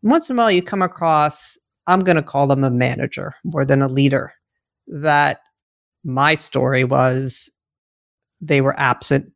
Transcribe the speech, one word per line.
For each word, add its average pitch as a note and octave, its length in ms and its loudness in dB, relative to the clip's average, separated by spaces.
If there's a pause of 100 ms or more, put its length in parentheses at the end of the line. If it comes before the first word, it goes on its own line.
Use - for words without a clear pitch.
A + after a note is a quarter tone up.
And G#3 100 0
once D#4+ 180 2
in B3+ 60 -4
a A#3+ 40 0
while A3+ 120 4
you F3 100 2
come F#3+ 200 -4
across, D#3 760 -2 (260)
I'm F#3 140 2
gonna E3+ 240 2
call C#3 240 -2
them C#3 160 2
a C3 80 0
manager B2+ 640 -4 (100)
more D#3 220 -2
than C#3 160 2
a C#3 60 0
leader, C#3 460 0 (540)
that D3 540 0 (640)
my C#3+ 320 2
story C3 480 0
was C3 680 0 (880)
they D3 200 0
were C3+ 180 0
absent. C#3 560 0